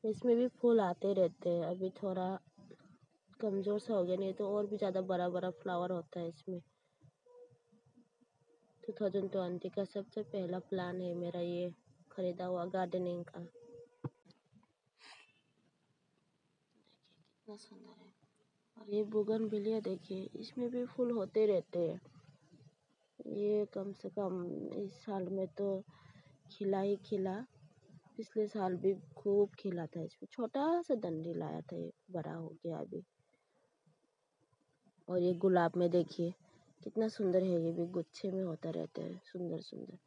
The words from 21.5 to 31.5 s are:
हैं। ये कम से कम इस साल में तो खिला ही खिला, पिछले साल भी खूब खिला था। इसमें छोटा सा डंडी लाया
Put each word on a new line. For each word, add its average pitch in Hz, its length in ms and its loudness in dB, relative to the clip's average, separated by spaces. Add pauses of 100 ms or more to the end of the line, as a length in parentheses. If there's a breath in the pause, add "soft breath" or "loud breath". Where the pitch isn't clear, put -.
हैं। 165 180 0 (1200)
ये 208 540 0
कम 196 200 -4
से - 160 -10
कम 185 340 -2 (320)
इस 202 260 -4
साल 196 280 -4
में 190 180 -2
तो 196 360 -2 (680 loud breath)
खिला 196 280 2
ही 202 200 2
खिला, 190 340 -2 (840)
पिछले 214 300 -2
साल 185 280 0
भी 190 180 4 (220)
खूब 202 340 4 (100)
खिला 175 260 -2
था। 165 160 -8
इसमें - 300 -10
छोटा 285 500 0
सा 302 160 2
डंडी 170 360 -4
लाया 160 280 -4